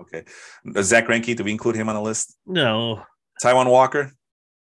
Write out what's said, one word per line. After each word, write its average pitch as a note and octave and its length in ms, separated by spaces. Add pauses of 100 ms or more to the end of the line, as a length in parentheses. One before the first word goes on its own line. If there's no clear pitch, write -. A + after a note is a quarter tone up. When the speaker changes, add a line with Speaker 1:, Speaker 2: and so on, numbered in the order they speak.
Speaker 1:
Okay. E2 240 (500)
Uh, G2+ 60
Zach A2+ 260
Greinke, A#2 280
do A2+ 80
we G#2 80
include A2 240
him A2 120
on G#2+ 80
the G#2 60
list? A2 340 (100)
Speaker 2:
No. A#2 580 (380)
Speaker 1:
Taijuan B2+ 300
Walker? C3+ 400 (540)